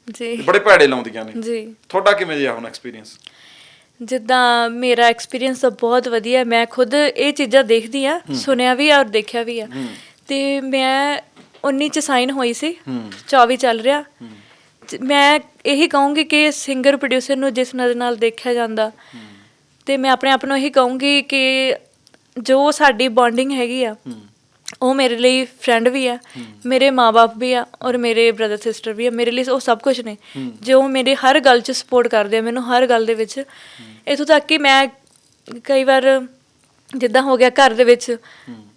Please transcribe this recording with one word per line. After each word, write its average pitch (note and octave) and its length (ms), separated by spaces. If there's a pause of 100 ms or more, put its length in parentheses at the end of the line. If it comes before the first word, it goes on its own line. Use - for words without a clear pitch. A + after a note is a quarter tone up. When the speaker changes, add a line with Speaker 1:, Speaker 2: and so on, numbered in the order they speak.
Speaker 1:
ਜੀ। A#3 280
Speaker 2:
ਤੇ A3+ 60
ਬੜੇ F#3+ 160
ਭੈੜੇ F3+ 280
ਲਾਉਂਦੀਆਂ A2+ 380
ਨੇ। A2 160
Speaker 1:
ਜੀ। A3+ 340 (140)
Speaker 2:
ਤੁਹਾਡਾ G3 220
ਕਿਵੇਂ F3+ 260
ਜਿਹਾ C3 160
ਹੁਣ A#2 120
ਐਕਸਪੀਰੀਅੰਸ? A2 520 (840)
Speaker 1:
ਜਿੱਦਾਂ A#3+ 680
ਮੇਰਾ A#3+ 360
ਐਕਸਪੀਰੀਅੰਸ B3+ 540
ਤਾਂ B3+ 120
ਬਹੁਤ A#3+ 360
ਵਧੀਆ, A#3+ 360
ਮੈਂ A#3 260
ਖੁਦ A#3+ 240
ਇਹ C#4+ 400
ਚੀਜ਼ਾਂ C4+ 300
ਦੇਖਦੀ A3+ 420
ਆ, D4+ 120
Speaker 2:
ਹੂੰ। D4 180
Speaker 1:
ਸੁਣਿਆ B3+ 380
ਵੀ C#4+ 160
ਆ C#4+ 100
ਔਰ C4+ 60
ਦੇਖਿਆ G#3+ 380
ਵੀ A#3 160
ਆ। G#3+ 60
Speaker 2:
ਹੂੰ। B3 200 (420)
Speaker 1:
ਤੇ C#4 340
ਮੈਂ C4+ 600 (420)
ਉੱਨੀ C#4+ 260
ਚ D4+ 100
ਸਾਈਨ C4+ 320
ਹੋਈ B3+ 220
ਸੀ, D4 180
Speaker 2:
ਹੂੰ। A#3 400 (160)
Speaker 1:
ਚੌਵੀ B3+ 300
ਚੱਲ A#3 220
ਰਿਹਾ। C#4 220
Speaker 2:
ਹੂੰ। - 280 (600)
Speaker 1:
ਤੇ - 80
ਮੈਂ C#4+ 420 (260)
ਇਹੀ C#4+ 220
ਕਹੂੰਗੀ D4 360
ਕਿ D4+ 280
ਸਿੰਗਰ C#4 460
ਪ੍ਰੋਡਿਊਸਰ C4 380
ਨੂੰ C4+ 180
ਜਿਸ B3+ 220
ਨਜ਼ਰ B3 200
ਨਾਲ A#3+ 200
ਦੇਖਿਆ A3+ 380
ਜਾਂਦਾ, A3 360
Speaker 2:
ਹੂੰ। - 320 (640)
Speaker 1:
ਤੇ C4+ 120
ਮੈਂ C4 140
ਆਪਣੇ C4 200
ਆਪ B3+ 140
ਨੂੰ C#4 120
ਇਹੀ C#4 120
ਕਹੂੰਗੀ C4 520
ਕਿ C4 540 (640)
ਜੋ C4+ 320
ਸਾਡੀ C4 360
ਬੌਂਡਿੰਗ A#3+ 440
ਹੈਗੀ B3+ 320
ਆ, A3 100
Speaker 2:
ਹੂੰ। A3 280 (600)
Speaker 1:
ਉਹ C4 140
ਮੇਰੇ B3+ 220
ਲਈ B3+ 280
ਫਰੈਂਡ A#3 420
ਵੀ C4 200
ਆ, A#3+ 80
Speaker 2:
ਹੂੰ। B3 300 (200)
Speaker 1:
ਮੇਰੇ C4 240
ਮਾਂ-ਬਾਪ A#3 480
ਵੀ B3+ 160
ਆ A#3+ 120 (160)
ਔਰ B3 160
ਮੇਰੇ A#3 340
ਬ੍ਰਦਰ G#3 260
ਸਿਸਟਰ A3 360
ਵੀ A3+ 140
ਆ, - 20
ਮੇਰੇ A#3 220
ਲਈ B3+ 120
ਉਹ C4 160
ਸਭ A#3+ 200
ਕੁਝ B3 220
ਨੇ। G#3+ 160 (200)
Speaker 2:
ਹੂੰ। B3+ 140 (100)
Speaker 1:
ਜੋ C4 200
ਮੇਰੇ C4+ 340
ਹਰ C4 240
ਗੱਲ B3+ 220
'ਚ C4+ 100
ਸਪੋਰਟ B3 360
ਕਰਦੇ G#3+ 300
ਆ, A3+ 40
ਮੈਨੂੰ A#3 220
ਹਰ B3 240
ਗੱਲ A#3 180
ਦੇ A3+ 80
ਵਿੱਚ। A3 260
Speaker 2:
ਹੂੰ। - 540 (140)
Speaker 1:
ਇੱਥੋਂ C#4+ 180
ਤੱਕ D4 200
ਕਿ D#4 120
ਮੈਂ C4+ 300 (760)
ਕਈ C4+ 200
ਵਾਰ C4 440 (720)
ਜਿੱਦਾਂ B3 240
ਹੋ C4+ 160
ਗਿਆ B3 120
ਘਰ B3+ 240
ਦੇ A#3 100
ਵਿੱਚ A#3+ 340 (320)
Speaker 2:
ਹੂੰ। G#3+ 160 (120)